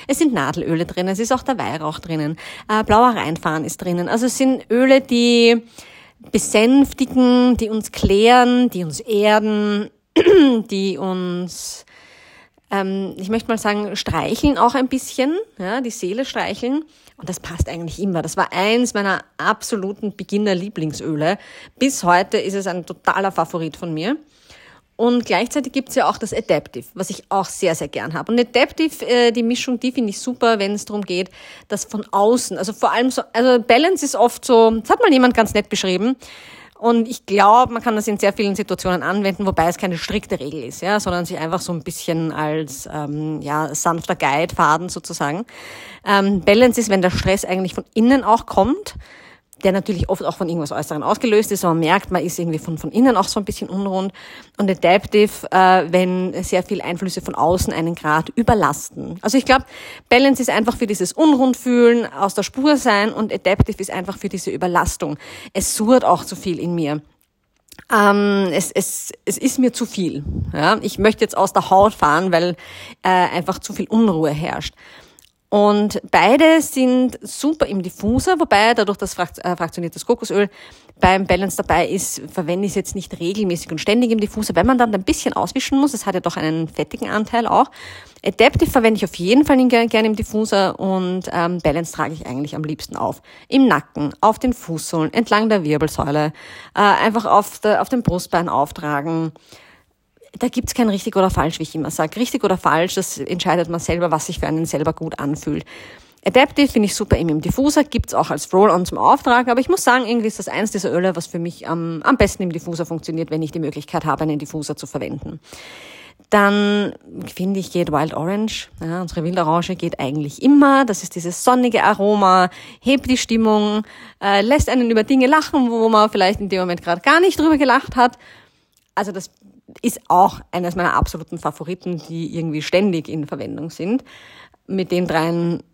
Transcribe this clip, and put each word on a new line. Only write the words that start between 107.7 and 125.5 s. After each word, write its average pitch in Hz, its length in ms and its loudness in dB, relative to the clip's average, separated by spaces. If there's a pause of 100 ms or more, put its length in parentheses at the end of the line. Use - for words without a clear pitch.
gibt's - 300 -4
auch 151 160 0
als - 240 -6
Roll-On 180 320 4
zum - 120 -8
Auftragen, 240 520 4
aber 240 120 2
ich - 80 -2
muss 359 140 0
sagen, 254 220 4
irgendwie 220 220 0
ist - 120 -6
das 202 100 -8
eins 202 220 -2
dieser 180 200 -4
Öle, 180 240 0
was 170 120 -8
für 180 120 -8
mich 170 280 -10
am, 165 360 -6
am 269 140 2
besten 196 260 0
im 175 80 -2
Diffuser 165 340 -6
funktioniert, 160 460 -6
wenn 160 100 -4
ich 151 100 -6
die 175 80 -8
Möglichkeit 151 440 -6
habe, 156 200 -2
einen 151 160 -2
Diffuser 147 360 -10
zu - 120 -16
verwenden. 147 520 -10 (920)
Dann 202 640 2 (400)
finde 196 260 -4
ich, 180 120 -10
geht 170 200 -2
Wild 151 220 -2
Orange, 202 540 -6 (140)
ja, 170 200 -6
unsere 170 220 -8
Wildorange 170 520 -2
geht - 240 -6
eigentlich 143 420 -4
immer. 277 420 6
Das 214 200 -2
ist - 120 -12
dieses 175 280 -8
sonnige 247 400 4
Aroma, 196 680 4 (320)
hebt 262 280 0
die 254 80 2
Stimmung, 214 640 2 (380)
äh, 202 200 2
lässt 269 260 2
einen 247 240 0
über 220 120 2
Dinge 254 240 4
lachen, 285 440 2